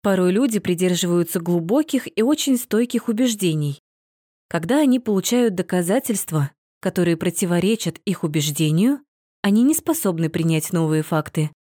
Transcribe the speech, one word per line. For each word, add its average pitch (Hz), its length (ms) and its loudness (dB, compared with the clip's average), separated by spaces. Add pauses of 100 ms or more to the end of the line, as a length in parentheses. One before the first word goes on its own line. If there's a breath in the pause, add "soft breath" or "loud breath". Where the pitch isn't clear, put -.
Порой 185 300 2
люди 226 260 2
придерживаются 175 800 0
глубоких 175 680 0 (100)
и - 20 0
очень 269 380 2
стойких 233 480 -2
убеждений. 185 720 0 (720)
Когда 170 320 0
они 262 180 4
получают 220 560 0
доказательства, 180 960 -2 (300)
которые 175 360 0
противоречат 175 880 -2
их 185 200 -4
убеждению, 156 800 0 (360)
они 202 220 2
не 294 120 4
способны 170 560 -2
принять 165 420 -2
новые 156 320 0
факты. 156 560 -2